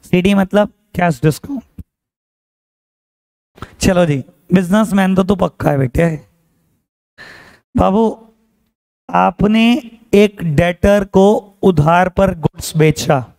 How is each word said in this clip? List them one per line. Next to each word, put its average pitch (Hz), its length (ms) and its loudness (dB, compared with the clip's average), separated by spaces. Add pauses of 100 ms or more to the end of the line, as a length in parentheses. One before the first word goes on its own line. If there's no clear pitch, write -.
सीडी 180 300 -2
मतलब 196 360 -2
कैश - 540 -6
discount। - 600 -6 (2000)
चलो 180 260 2
जी, 143 180 -4 (300)
businessman 190 640 0
तो 190 80 0
तू 190 120 0
पक्का 175 360 -4
है 147 60 0
बेटे। 147 480 -2 (1500)
बाबू, 196 560 -2 (760)
आपने 208 800 0 (220)
एक 202 300 2
डेटर 175 600 0
को 196 580 0
उधार 175 480 2
पर 185 260 -2
goods - 420 -8
बेचा। 151 600 -2